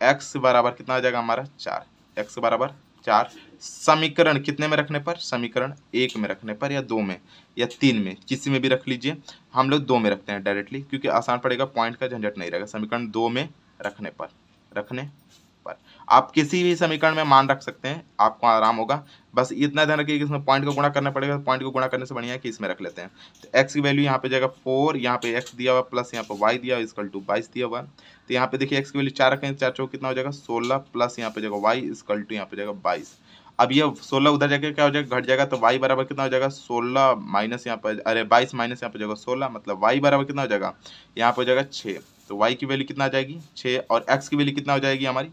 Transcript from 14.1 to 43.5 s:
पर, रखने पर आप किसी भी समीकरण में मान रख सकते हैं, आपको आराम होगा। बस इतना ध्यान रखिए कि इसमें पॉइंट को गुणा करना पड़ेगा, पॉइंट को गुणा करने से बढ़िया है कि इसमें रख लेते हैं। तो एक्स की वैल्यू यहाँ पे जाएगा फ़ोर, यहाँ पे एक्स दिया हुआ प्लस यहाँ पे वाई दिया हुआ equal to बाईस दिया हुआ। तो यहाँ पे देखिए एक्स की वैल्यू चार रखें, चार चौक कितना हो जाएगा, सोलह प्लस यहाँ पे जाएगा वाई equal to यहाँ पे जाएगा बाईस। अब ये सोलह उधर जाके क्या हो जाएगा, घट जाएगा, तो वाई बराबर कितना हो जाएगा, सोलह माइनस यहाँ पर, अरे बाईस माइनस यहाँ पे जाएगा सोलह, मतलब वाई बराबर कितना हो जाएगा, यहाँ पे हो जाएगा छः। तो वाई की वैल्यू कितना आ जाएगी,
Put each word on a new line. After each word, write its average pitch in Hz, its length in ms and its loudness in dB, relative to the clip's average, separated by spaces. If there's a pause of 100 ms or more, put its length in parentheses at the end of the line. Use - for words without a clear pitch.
पर, - 180 -12 (440)
रखने 123 300 -8 (640)
पर - 100 -12 (320)
आप - 220 6
किसी 156 320 2
भी 175 140 4
समीकरण 160 380 2
में 156 100 0
मान 135 240 8
रख 135 140 2
सकते - 260 -10
हैं, 156 160 -8 (160)
आपको 113 260 2
आराम 110 300 4
होगा। 135 260 -2 (320)
बस 127 200 0
इतना 147 300 2
ध्यान 151 160 2
रखिए 147 180 -2
कि 147 60 -2
इसमें 143 200 -4
पॉइंट 139 200 2
को 143 80 -2
गुणा 143 160 2
करना 139 220 0
पड़ेगा, 143 280 -2
पॉइंट 131 240 -2
को 135 80 -4
गुणा 131 160 0
करने 127 200 -4
से 135 80 -12
बढ़िया 120 180 -6
है 127 60 -8
कि 127 100 -8
इसमें 107 200 -6
रख 90 140 -6
लेते 87 200 -10
हैं। 90 80 -14 (320)
तो - 160 2
एक्स 135 160 4
की 143 60 0
वैल्यू 143 240 2
यहाँ 135 140 2
पे 135 100 -4
जाएगा 131 180 2
फ़ोर, 135 500 0
यहाँ 123 220 0
पे 117 180 -2
एक्स 123 180 -6
दिया 123 180 0
हुआ 127 100 4
प्लस 123 320 -6
यहाँ 113 100 -6
पे 104 140 -10
वाई 110 200 2
दिया 123 180 -2
हुआ 117 80 -4
equal 104 260 -10
to 98 160 -10
बाईस 110 280 -2
दिया 123 120 -4
हुआ। 117 140 -6
तो - 540 -12
यहाँ 127 120 2
पे 135 120 -4
देखिए 139 200 0
एक्स 135 120 -6
की 139 80 -4
वैल्यू 139 140 -2
चार 131 200 4
रखें, 139 220 -4
चार 131 160 0
चौक 131 200 -8
कितना 131 180 -8
हो 131 60 -4
जाएगा, 131 180 -4
सोलह 123 440 -2 (160)
प्लस 123 260 -2
यहाँ 113 120 -6
पे 110 100 -10
जाएगा 107 180 -6
वाई 113 320 2
equal 104 320 -6
to 107 100 -10
यहाँ 101 140 -6
पे 98 100 -14
जाएगा 104 180 -8
बाईस। 90 420 -4 (420)
अब 123 140 4
ये 147 180 4 (100)
सोलह 143 300 2
उधर 143 200 2
जाके 143 220 0
क्या 147 120 2
हो 143 60 4
जाएगा, 139 280 -2
घट 120 80 -2
जाएगा, 131 180 4
तो 135 140 -2
वाई 120 200 4
बराबर 131 260 2
कितना 135 180 -6
हो 135 60 -2
जाएगा, 131 220 0
सोलह 127 640 2 (140)
माइनस 110 380 -2
यहाँ 113 120 -4
पर, 107 220 -4
अरे 110 260 0
बाईस 120 280 4
माइनस 120 280 -4
यहाँ 117 100 -8
पे 107 60 -14
जाएगा 107 180 -6
सोलह, 127 320 -4
मतलब 101 340 -2
वाई 127 180 6
बराबर 139 240 4
कितना 143 180 -4
हो 123 60 -2
जाएगा, 95 260 -2 (440)
यहाँ 117 140 4
पे 120 80 -2
हो 123 40 2
जाएगा 127 200 4
छः। 101 360 -10 (280)
तो 104 80 -8
वाई 113 180 2
की 135 120 -6
वैल्यू 135 200 -2
कितना 139 180 -4
आ 135 40 0
जाएगी, 135 300 -4 (180)